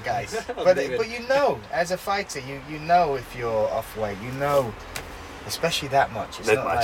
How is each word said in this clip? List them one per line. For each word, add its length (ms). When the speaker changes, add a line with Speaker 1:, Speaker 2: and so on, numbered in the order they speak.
Speaker 1:
Guys. 300
Speaker 2:
<laughs> 220
I'll 80
Speaker 1:
But, 120
Speaker 2:
leave 160
it. 60
Speaker 1:
but 100
you 200
know, 300
as 200
a 40
fighter, 440
you, 280
you 120
know 340
if 220
you're 340
off 260
weight, 260
you 100
know, 420
especially 420
that 240
much. 280
It's 80
Speaker 3:
That 80
Speaker 1:
not 100
Speaker 3:
much, 180